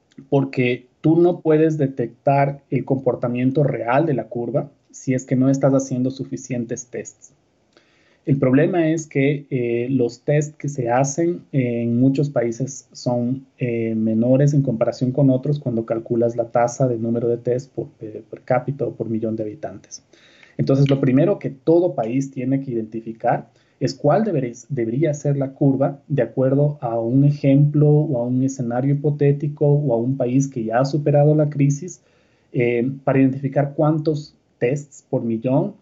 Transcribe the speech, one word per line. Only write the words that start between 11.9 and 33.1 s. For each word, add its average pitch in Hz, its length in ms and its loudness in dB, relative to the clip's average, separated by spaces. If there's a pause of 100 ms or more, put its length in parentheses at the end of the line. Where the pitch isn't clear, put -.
muchos 135 320 2
países 120 640 -4
son, 123 540 -4 (120)
eh, 117 380 -2
menores 123 580 2
en 139 80 4
comparación 123 480 -2
con 135 180 2
otros 139 300 0
cuando 113 260 -4
calculas 117 520 -2
la 117 160 -4
tasa 120 340 0
de 120 120 -2
número 117 280 -2
de 117 120 0
test 123 360 -4
por, - 140 -8 (120)
eh, 110 300 -12
per - 120 -16
cápita 131 440 -2
o 113 80 -8
por 113 140 -8
millón 110 260 -4
de 110 80 -6
habitantes. - 600 -12 (520)
Entonces, 135 320 2
lo 139 120 0
primero 147 400 2
que 156 100 -8
todo 175 460 0
país 127 340 -4
tiene 131 300 -2
que 131 100 -8
identificar 113 800 -4 (300)
es - 120 0
cuál 175 300 0
debería, 139 300 -2 (160)
debería 131 460 -2
ser 143 220 -2
la 135 140 -4
curva 139 560 0
de 123 160 0
acuerdo 135 580 0
a 117 200 -4
un 127 240 2
ejemplo 147 640 4
o 147 340 2
a - 20 -
un 127 200 0
escenario 127 500 -2
hipotético 147 720 0
o 143 280 2
a - 20 2
un 127 200 0
país 131 300 0
que 117 160 -6
ya 110 160 -2
ha 139 60 2
superado 147 500 4
la 151 160 2
crisis, 143 520 -2 (500)
eh, 120 360 0 (140)
para 135 160 2